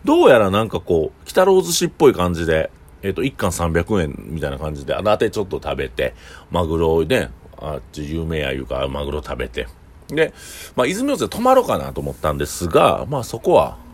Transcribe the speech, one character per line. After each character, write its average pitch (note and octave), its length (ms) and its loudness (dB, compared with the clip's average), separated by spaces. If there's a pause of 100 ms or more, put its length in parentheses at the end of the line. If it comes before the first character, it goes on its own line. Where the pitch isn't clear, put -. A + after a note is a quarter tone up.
ど E4+ 200 6
う A3+ 40 8
や B2+ 100 10
ら G2 120 4
な G#2+ 140 2
ん G#2 40 -4
か F2 120 -4
こ D#2+ 360 0
う、 - 100 -20
北 - 180 2
郎 F#3+ 180 6
寿 E3+ 80 -8
司 E3+ 160 0
っ - 40 -6
ぽ D3 200 6
い - 20 6
感 F2 220 0
じ E2 100 -4
で、 D#2 260 0 (340)
え G2 60 -2
っ F#2 40 -6
と、 - 80 -4
一 C3+ 100 -2
貫 F#2+ 200 -2
三 E2+ 200 -2
百 F2 280 0
円 D2+ 140 -4 (120)
み D#2 140 -8
た D2 80 -4
い - 20 -6
な C#2 80 -8
感 D2+ 160 -8
じ C#2+ 100 -12
で、 - 100 -4
あ、 - 80 -4
ラ G#2 140 4
テ A2 140 0
ち G#2+ 80 -4
ょ G2+ 60 -2
っ - 20 -6
と D2+ 160 -8
食 C#2 140 -6
べ C2+ 120 -6
て、 B1+ 260 -4 (360)
マ E2+ 160 0
グ E2 120 -2
ロ E2 180 2
を E2 80 2
ね、 D#2 260 0 (340)
あ D2 120 -8
っ - 40 -12 (120)
ち D2 200 -8
有 E2 120 -4
名 D#2+ 140 -4
や C2+ 140 -2
い C2+ 40 -4
う C2 100 -8
か、 C2 220 -4
マ C#2+ 160 -6
グ C#2+ 80 -6
ロ D2+ 100 -6
食 - 140 -10
べ B1 120 -6
て。 B1+ 200 -8 (400)
で、 D3 240 0 (420)
ま B2 100 0
あ、 - 20 2
泉 B3+ 260 -2
大 A#3+ 40 0
津 C#3 80 -2
で G2 40 -2
泊 - 140 -8
ま B3+ 120 6
ろ C4 80 6
う - 40 -6
か A2+ 120 0
な C#2 140 -6
と - 80 -6
思 C#2+ 120 -6
っ - 20 -14
た D2+ 180 -2
ん C#2+ 60 -4
で D2 80 -2
す - 200 -6
が、 A2+ 420 4
ま C#3+ 120 -4
あ、 A2 40 -8
そ A2+ 140 -8
こ F3 160 2
は、 - 220 4 (180)